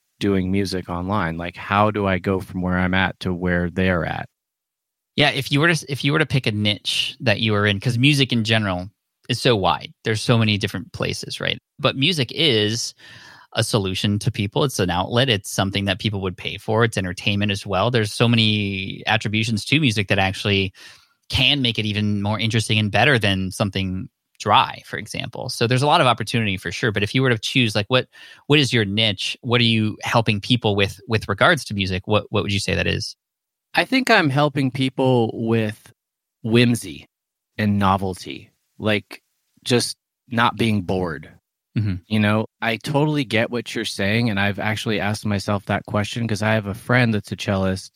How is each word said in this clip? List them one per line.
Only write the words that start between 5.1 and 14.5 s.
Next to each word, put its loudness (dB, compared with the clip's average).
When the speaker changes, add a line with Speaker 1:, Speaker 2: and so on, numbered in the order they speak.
Speaker 2:
Yeah, 4
if -4
you 4
were 4
to, -4
if -8
you 2
were 4
to 2
pick -2
a 0
niche -2
that 2
you 0
were 2
in, 2
'cause -2
music 4
in 0
general 0
is -2
so 4
wide. 0
There's -2
so 2
many 4
different -6
places, -6
right? -2
But 0
music 0
is 0
a 0
solution 0
to -2
people. -2